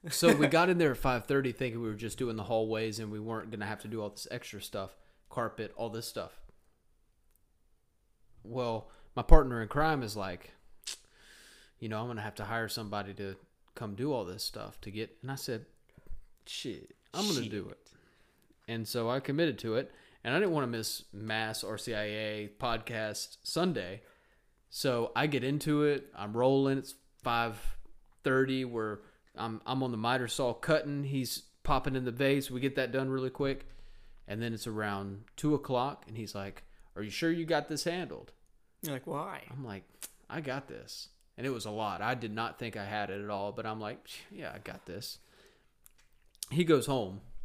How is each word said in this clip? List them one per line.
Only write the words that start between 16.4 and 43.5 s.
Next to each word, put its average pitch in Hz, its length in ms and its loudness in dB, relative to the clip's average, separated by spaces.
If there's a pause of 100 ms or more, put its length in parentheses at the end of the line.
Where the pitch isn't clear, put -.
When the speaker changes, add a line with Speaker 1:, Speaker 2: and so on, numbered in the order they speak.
Speaker 1:
"Shit, - 480 -8 (200)
I'm 196 140 0
gonna 143 140 2
Speaker 2:
Shit. 107 80 -4
Speaker 1:
do 104 180 -4
it." - 220 -18 (800)
And 113 200 -4
so 117 220 0
I 131 100 2
committed 143 400 2
to 113 160 -2
it, 135 160 -2 (320)
and 120 100 0
I 165 60 4
didn't 196 120 2
wanna 143 140 2
miss 113 460 -4
Mass 110 500 -2
R 104 160 -6
C 117 160 -4
I 107 100 0
A 107 540 -4
podcast 117 840 -4
Sunday. 113 580 -2 (680)
So 120 440 0
I 135 120 4
get 135 180 2
into 147 380 2
it. 147 340 2
I'm 104 200 -8
rolling. 135 420 6
It's 135 160 -8 (280)
five 117 540 0 (480)
thirty. 131 400 4
We're, 110 360 -4 (360)
I'm, 110 300 -4
I'm 131 160 2
on 127 80 2
the 113 80 -2
miter 120 300 2
saw 120 260 2
cutting. 147 500 2
He's 135 380 -2 (200)
popping 135 320 2
in 127 120 -2
the 120 40 0
vase. 135 400 2
We 127 100 -4
get 135 160 0
that 127 140 0
done 131 200 0
really 131 200 0
quick. 135 360 -2 (600)
And 104 140 -4
then 117 140 -2
it's 110 120 -8
around 101 580 -4 (120)
two 151 180 2
o'clock, 135 540 0
and 110 80 -10
he's 107 180 -8
like, 98 280 -8 (340)
"Are 98 60 -6
you 107 80 -6
sure 165 200 0
you 170 140 0
got 156 240 2
this 151 160 -4
handled?" 170 480 -4 (480)
Speaker 2:
You're 143 140 -4
like, 127 120 -8
"Why?" 160 440 -6
Speaker 1:
I'm 131 140 -10
like, 98 180 -8 (480)
"I 151 100 -2
got 135 280 -4
this." - 400 -12 (280)
And 123 100 -4
it 139 40 0
was 110 160 -4
a 107 40 -4
lot. 104 300 0
I 117 140 2
did 113 180 -6
not 113 260 -4
think 113 180 -6
I 101 100 -4
had 101 240 -2
it 101 120 -6
at 104 60 -6
all, 101 240 -2